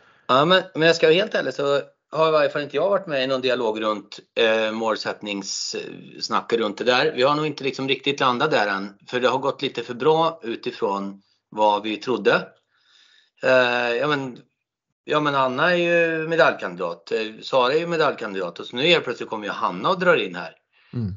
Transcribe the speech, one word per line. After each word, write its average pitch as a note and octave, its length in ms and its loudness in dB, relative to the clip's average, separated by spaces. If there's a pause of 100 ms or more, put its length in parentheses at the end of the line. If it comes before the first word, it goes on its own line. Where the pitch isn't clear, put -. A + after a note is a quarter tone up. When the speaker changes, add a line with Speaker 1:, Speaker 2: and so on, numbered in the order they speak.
(260)
Speaker 1:
Ja, C3 180 4
men, F3+ 180 4 (120)
men D#3 120 2
jag E3 100 6
ska E3 100 4
vara D#3+ 80 8
helt G#3 200 0
ärlig C#3+ 200 -2
så C#3+ 260 0 (300)
har D#3+ 180 2
i D#3 40 2
varje D3 180 4
fall D3 120 -4
inte C#3 140 -6
jag F3 140 0
varit F#3+ 160 0
med C#3 180 -2
i - 20 0
någon C3+ 140 0
dialog A#2+ 420 0
runt, G#2 380 -4 (140)
eh, A2 380 2
målsättningssnack G2+ 1800 -6
runt A2 260 0
det - 60 -6
där. C3 320 2
Vi B2 60 0
har C#3+ 120 4
nog D3+ 120 -2
inte C#3+ 180 -8
liksom C3+ 240 -4
riktigt C#3 320 -2
landat C3+ 300 2
där A2 180 2
än, G2 260 -4 (140)
för B2 120 -4
det B2 80 4
har B2+ 100 0
gått C3+ 240 -4
lite B2+ 200 -4
för A#2+ 120 -10
bra D#3 480 0
utifrån G2+ 800 -6 (280)
vad G#2 320 2
vi G#2+ 140 -4
trodde. A#2+ 520 0 (960)
Eh, B2 520 4
ja, C3+ 140 0
men, C3+ 300 -2 (680)
ja, D3+ 160 0
men C#3+ 140 0
Anna C3+ 360 2
är F3+ 60 2
ju E3 520 2
medaljkandidat, G2+ 840 0
eh, A2 300 -4
Sara B2+ 300 2
är D#3 60 2
ju E3+ 80 -2
medaljkandidat A2+ 720 -2
och G2+ 80 -12
så A#2+ 100 -12
nu B2+ 60 -2
helt D#3 220 4
plötsligt A#2+ 240 -6
kommer G#2+ 160 -8
ju F#2+ 80 -4
Hanna G2+ 380 -2
och F#3 100 0
drar F3 160 4
in F#2+ 180 -2
här. F2+ 200 -10 (380)
Speaker 2:
Mm. G#2+ 240 -4